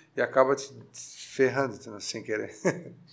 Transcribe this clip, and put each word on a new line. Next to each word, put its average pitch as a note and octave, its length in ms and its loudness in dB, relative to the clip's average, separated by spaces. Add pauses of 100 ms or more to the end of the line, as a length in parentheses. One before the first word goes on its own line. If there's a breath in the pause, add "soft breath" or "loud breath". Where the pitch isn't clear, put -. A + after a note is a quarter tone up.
(180 loud breath)
e B2+ 40 4
acaba C3 340 6
te - 140 -6 (220)
ferrando, B2+ 840 0
entendeu? G#2 260 -12
Sem A2+ 220 -6
querer. G#2+ 300 -4 (100)
<laughs> - 300 0 (200 soft breath)